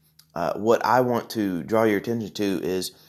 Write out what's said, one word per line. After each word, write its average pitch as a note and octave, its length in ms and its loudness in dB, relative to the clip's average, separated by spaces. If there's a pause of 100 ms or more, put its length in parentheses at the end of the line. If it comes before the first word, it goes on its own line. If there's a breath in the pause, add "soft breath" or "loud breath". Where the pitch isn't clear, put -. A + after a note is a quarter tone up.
(340)
uh, E2 200 -2
what A2 320 2
I A#2+ 160 4
want A#2+ 300 0
to F#2+ 320 -2
draw A2 200 2
your G#2 140 4
attention A2+ 360 -4
to G2 300 -2
is F#2 300 -4 (160 loud breath)